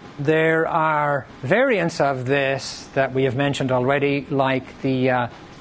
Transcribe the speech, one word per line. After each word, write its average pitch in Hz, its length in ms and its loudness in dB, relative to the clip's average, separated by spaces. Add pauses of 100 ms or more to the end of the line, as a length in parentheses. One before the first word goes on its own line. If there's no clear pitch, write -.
(180)
There 160 480 2
are 151 600 0 (160)
variants 180 580 2
of 139 260 0
this 135 680 -2
that 135 180 2
we 131 120 0
have 127 120 0
mentioned 139 360 0
already, 139 580 0
like 131 520 -2
the, 131 280 2
uh, 123 180 0 (320)